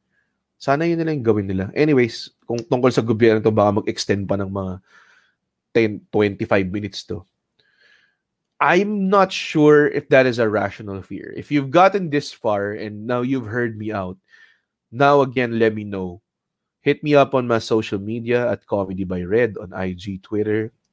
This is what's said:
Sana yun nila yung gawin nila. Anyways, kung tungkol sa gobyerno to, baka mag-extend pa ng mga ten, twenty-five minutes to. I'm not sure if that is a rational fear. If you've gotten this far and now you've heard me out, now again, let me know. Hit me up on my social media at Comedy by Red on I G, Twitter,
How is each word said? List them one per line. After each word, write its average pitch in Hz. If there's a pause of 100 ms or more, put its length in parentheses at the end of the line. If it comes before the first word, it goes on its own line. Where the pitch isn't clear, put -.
(600)
Sana 143
yun 170
nila 160
yung 117
gawin 104
nila. 95
Anyways, 135 (160)
kung 117
tungkol 123
sa -
gobyerno 110
to, 110
baka 104
mag-extend 101
pa 98
ng 95
mga 95 (1000)
ten, 107 (120)
twenty-five 104
minutes 104
to. 95 (1400)
I'm 190
not 190
sure 151
if -
that 131
is 117
a 120
rational 101
fear. -
If -
you've 139
gotten 185
this 143
far 104
and 107
now 123
you've 131
heard 117
me 107
out, 95 (720)
now 143
again, 120
let 113
me 107
know. 92 (600)
Hit 143
me 147
up 139
on 127
my 113
social 110
media 117
at -
Comedy 95
by 90
Red 107
on 92
I 95
G, 95
Twitter, 107 (180)